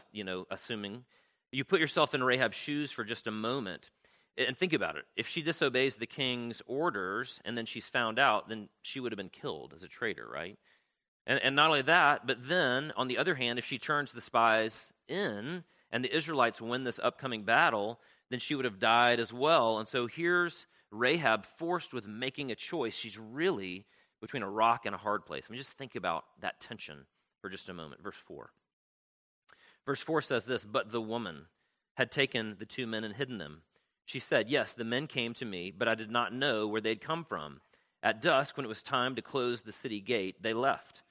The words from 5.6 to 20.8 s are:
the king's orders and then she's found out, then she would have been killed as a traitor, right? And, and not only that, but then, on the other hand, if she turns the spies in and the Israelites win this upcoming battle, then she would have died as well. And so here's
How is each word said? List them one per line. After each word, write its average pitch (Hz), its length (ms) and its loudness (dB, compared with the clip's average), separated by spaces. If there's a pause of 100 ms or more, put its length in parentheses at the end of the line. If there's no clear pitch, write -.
the 113 80 -6
king's 123 580 -4
orders 123 800 -2
and 117 140 -4
then 113 80 -4
she's - 240 -10
found 117 280 0
out, 123 300 4
then 107 220 -8 (100)
she - 200 -8
would 123 120 -4
have 104 60 -6
been 98 100 -8
killed 71 460 -10
as 82 80 -20
a 90 60 -16
traitor, 85 380 -6
right? 78 320 -8 (680)
And, 135 140 4
and 139 140 2
not 147 120 8
only 151 160 4
that, 147 440 6
but 123 220 -2
then, 147 480 2
on 127 120 0
the 120 100 -2
other 156 160 4
hand, 123 240 0
if 117 80 -4
she 135 120 -4
turns 147 340 -2
the 120 100 -12
spies 113 720 4 (160)
in 165 560 -4 (260)
and 120 140 -2
the 131 100 -2
Israelites 139 460 2
win 123 240 -2
this 120 140 -2
upcoming 120 460 -2
battle, 117 560 4 (300)
then 127 80 -4
she - 160 -2
would 131 100 0
have 104 140 -2
died 120 420 8
as 113 120 -2
well. 123 460 4
And 110 80 -4
so 123 200 0
here's 170 600 0 (240)